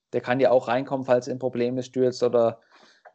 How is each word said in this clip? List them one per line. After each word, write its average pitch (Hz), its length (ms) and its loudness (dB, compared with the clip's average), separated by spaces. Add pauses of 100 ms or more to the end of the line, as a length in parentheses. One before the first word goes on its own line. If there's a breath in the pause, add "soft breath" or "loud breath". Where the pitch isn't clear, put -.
(140)
der 120 80 -2
kann 127 180 0
ja 123 120 4
auch 123 160 4
reinkommen, 131 400 -4
falls 123 200 2
ein 127 120 -8
Problem 123 400 -2
ist, 123 80 -6
stürzt 127 340 0
oder 117 380 2 (560 soft breath)